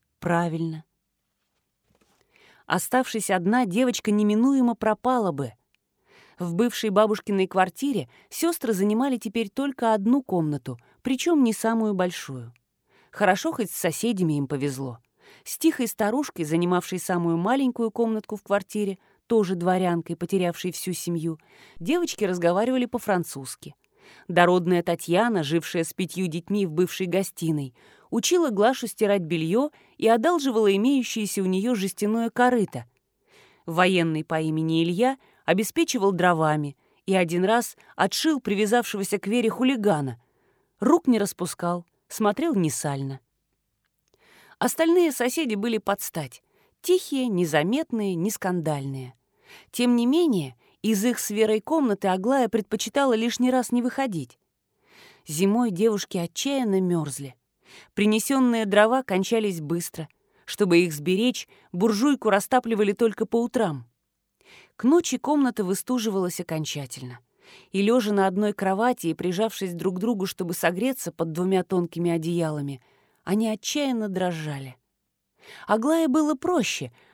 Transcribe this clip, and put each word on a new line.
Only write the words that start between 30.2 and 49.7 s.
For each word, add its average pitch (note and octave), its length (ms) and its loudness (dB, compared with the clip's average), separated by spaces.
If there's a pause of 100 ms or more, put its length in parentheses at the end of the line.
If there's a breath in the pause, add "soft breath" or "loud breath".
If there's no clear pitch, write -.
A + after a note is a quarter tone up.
имеющееся A3 680 0
у F#3+ 40 0
неё F#3+ 300 0
жестяное G#3+ 540 -2
корыто. A#3+ 560 0 (800 soft breath)
Военный E3 580 2
по D#3+ 160 -2
имени D#3+ 420 0
Илья G3 360 0 (260 soft breath)
обеспечивал G3+ 720 0
дровами D#3 640 2 (280)
и F#3+ 100 0
один F3 280 2
раз A3 320 2 (220 soft breath)
отшил C4+ 420 0
привязавшегося G#3 800 -2
к - 80 -10
Вере A#3 220 0
хулигана. G3 720 0 (580)
Рук D4 280 2
не A#3 120 4
распускал, F3 680 -4 (220)
смотрел A#3 480 0
несально. C#3 640 -2 (1400 soft breath)
Остальные E4 540 4
соседи B3+ 440 -2
были A3 240 0
под G3+ 220 -2
стать. - 420 -10 (380)
Тихие, C#4+ 460 0
незаметные, F#3+ 880 0
нескандальные. D3+ 1000 -4 (560 soft breath)